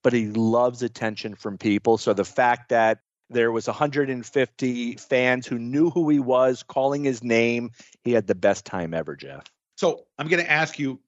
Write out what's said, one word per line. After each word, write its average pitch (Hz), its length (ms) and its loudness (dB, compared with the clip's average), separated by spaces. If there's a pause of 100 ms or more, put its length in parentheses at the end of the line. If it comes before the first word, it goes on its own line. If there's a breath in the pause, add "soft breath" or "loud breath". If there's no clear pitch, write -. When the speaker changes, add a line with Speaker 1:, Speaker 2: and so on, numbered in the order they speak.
Speaker 1:
but 123 100 4
he 117 140 0
loves 117 560 0
attention 110 520 -6
from 101 220 -10
people. 107 420 2
So 110 140 0
the 98 120 0
fact 123 440 0
that 113 300 2 (320)
there 120 200 2
was 113 160 -4
a 117 60 -2
hundred 143 380 -2
and 123 160 -6
fifty 123 720 -2
fans 127 500 0
who 123 120 -6
knew 139 300 0
who 160 220 0
he 147 100 4
was, 127 420 2
calling 139 400 -2
his 123 220 -2
name, 120 460 0 (340 loud breath)
he 120 80 0
had 107 140 2
the 104 80 0
best 95 320 0
time 85 260 -6
ever, 78 240 -6
Jeff. 69 280 -18 (340)
Speaker 2:
So - 260 0 (140)
I'm 151 100 -6
gonna 175 140 2
ask 156 360 0
you 135 300 -6